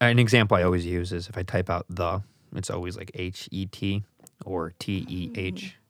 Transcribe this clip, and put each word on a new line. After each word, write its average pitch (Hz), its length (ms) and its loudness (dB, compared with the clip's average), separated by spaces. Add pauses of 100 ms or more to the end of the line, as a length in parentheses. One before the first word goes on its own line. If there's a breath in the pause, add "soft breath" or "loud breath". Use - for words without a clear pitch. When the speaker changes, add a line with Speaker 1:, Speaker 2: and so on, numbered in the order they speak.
Speaker 1:
an 120 180 6
example 110 380 6
I 87 80 6
always 90 200 4
use 90 280 -2
is 87 160 -6
if 101 100 -10
I 87 60 -2
type 92 260 -2
out 85 180 -2
"the," 87 320 -2 (340)
it's 92 140 -6
always, 90 280 -6
like, 92 180 -12
H 92 380 -8
E 95 140 -4
T 98 360 -4 (420)
or 87 340 -4
T 95 300 -4
E 85 280 -6
H. 92 260 -6
Speaker 2:
Mm. - 100 -14 (180)